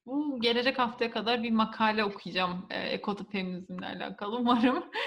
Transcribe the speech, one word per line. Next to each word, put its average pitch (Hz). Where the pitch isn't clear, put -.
bu 277
gelecek 240
haftaya 233
kadar 226
bir 233
makale 220
okuyacağım, 185
e, -
ekofeminizmle 190
alakalı. 196
Umarım, 247